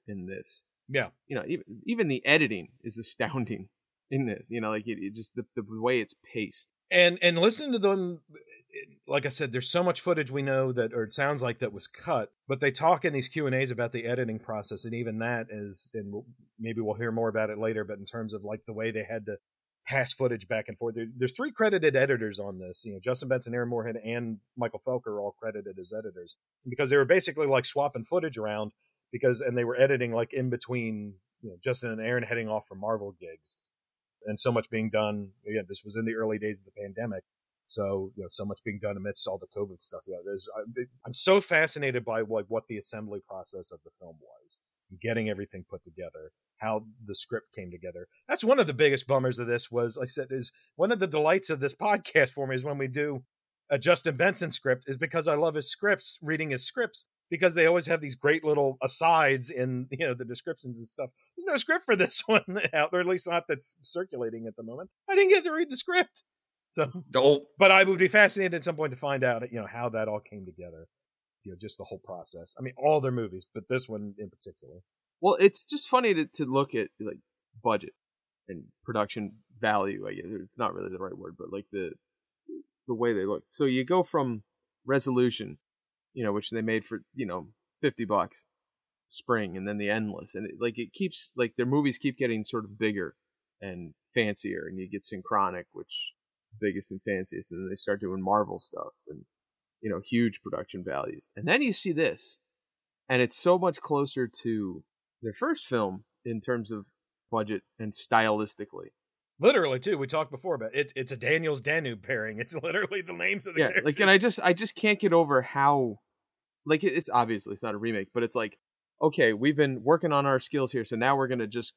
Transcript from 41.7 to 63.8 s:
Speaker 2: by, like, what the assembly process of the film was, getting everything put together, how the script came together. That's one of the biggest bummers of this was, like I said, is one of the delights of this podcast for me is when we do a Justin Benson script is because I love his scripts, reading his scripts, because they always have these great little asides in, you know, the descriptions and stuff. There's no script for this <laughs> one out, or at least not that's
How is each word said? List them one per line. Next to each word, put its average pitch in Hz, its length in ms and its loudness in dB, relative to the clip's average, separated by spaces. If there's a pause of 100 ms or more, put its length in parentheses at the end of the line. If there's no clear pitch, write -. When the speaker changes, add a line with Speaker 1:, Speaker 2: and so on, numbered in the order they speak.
Speaker 2:
by, 110 160 -2
like, 107 260 -2
what 110 200 -4
the 110 100 -8
assembly 104 500 -10
process 92 440 -12
of 82 120 -16
the 85 160 -20
film 85 220 -20
was, 58 400 -20 (400)
getting 113 280 -2
everything 98 400 -8
put 95 140 -14
together, 80 480 -14 (260)
how 110 280 -2 (200)
the 101 100 -8
script - 400 -8
came 92 160 -10
together. 87 360 -12 (200)
That's - 160 -2
one 262 160 6
of 190 80 4
the 147 60 -2
biggest 135 340 4
bummers 127 320 2
of 120 80 -4
this 120 240 -2
was, 120 260 0
like 127 100 -4
I - 20 -14
said, 131 200 -6
is 131 220 -6 (240)
one 190 160 2
of 226 80 0
the 190 80 2
delights 156 420 2
of 151 100 -2
this 135 160 -2
podcast 185 560 4
for 139 160 -6
me 131 80 -2
is 127 80 -4
when 143 140 -4
we 139 100 -2
do 139 360 -4 (460)
a 139 100 4
Justin 165 380 2
Benson 170 340 2
script 127 360 0
is 135 100 -4
because 160 300 -2
I 151 80 4
love 156 200 2
his 147 160 -4
scripts, - 500 0
reading 151 300 -2
his 127 140 -2
scripts, - 400 -4 (240)
because 170 260 4
they 165 100 8
always 170 220 4
have 160 140 0
these 139 140 -8
great 156 280 4
little 143 400 2
asides 139 640 4
in, 127 400 -2
you 139 160 -4
know, 127 80 0
the 123 120 -8
descriptions 123 520 -10
and 117 80 -14
stuff. 127 240 -10 (280)
There's 359 100 -10
no 311 100 2
script 330 280 0
for 233 100 4
this 180 280 2
<laughs> - 40 -10
one 220 160 4 (300)
out, 156 180 2
or 180 80 2
at 180 80 0
least 180 200 0
not 170 200 -2
that's - 340 -6